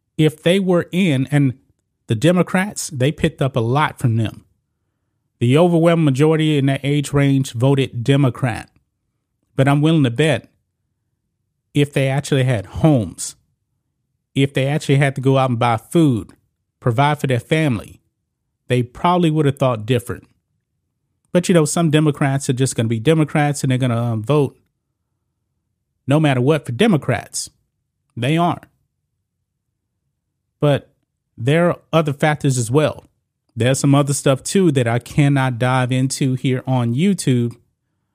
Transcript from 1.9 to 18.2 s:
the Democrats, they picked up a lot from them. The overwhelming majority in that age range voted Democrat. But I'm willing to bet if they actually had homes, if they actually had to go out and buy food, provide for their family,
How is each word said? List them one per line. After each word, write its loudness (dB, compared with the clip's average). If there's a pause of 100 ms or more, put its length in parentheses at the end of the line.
the -2
Democrats, 0
they -2
picked -4
up -2
a 0
lot -2
from 0
them. -6 (960)
The 2
overwhelming 4
majority 2
in 2
that -2
age -2
range 0
voted 0
Democrat. 0 (880)
But 2
I'm 4
willing 4
to 0
bet -2 (1200)
if 0
they 0
actually 0
had -2
homes, -2 (1000)
if 0
they -2
actually 0
had 0
to -8
go 2
out 0
and -2
buy 0
food, 0 (460)
provide 0
for -4
their -2
family, -2 (680)